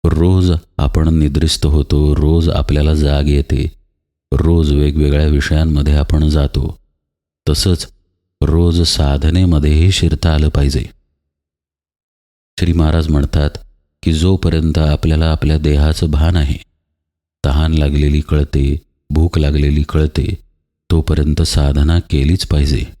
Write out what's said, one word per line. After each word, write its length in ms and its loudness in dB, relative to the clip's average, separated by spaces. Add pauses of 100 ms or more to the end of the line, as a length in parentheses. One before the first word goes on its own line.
रोज 480 2 (260)
आपण 320 0 (100)
निद्रिस्त 460 0
होतो, 500 2
रोज 340 2
आपल्याला 460 0
जाग 320 0
येते, 380 0 (680)
रोज 420 2
वेगवेगळ्या 540 0
विषयांमध्ये 680 0
आपण 340 0
जातो, 500 -2 (720)
तसंच 420 -2 (500)
रोज 400 2
साधनेमध्येही 1080 0
शिरता 420 0
आलं 160 0
पाहिजे. 360 -2 (1700)
श्री 140 0
महाराज 340 0
म्हणतात 420 0 (540)
की 100 0
जोपर्यंत 640 0
आपल्याला 540 0
आपल्या 260 0
देहाचं 540 0
भान 240 0
आहे, 220 -2 (880)
तहान 280 0
लागलेली 480 0
कळते, 600 -2 (280)
भूक 280 0
लागलेली 460 0
कळते, 500 -2 (580)
तोपर्यंत 500 0
साधना 580 0
केलीच 480 -2
पाहिजे. 360 -2 (160)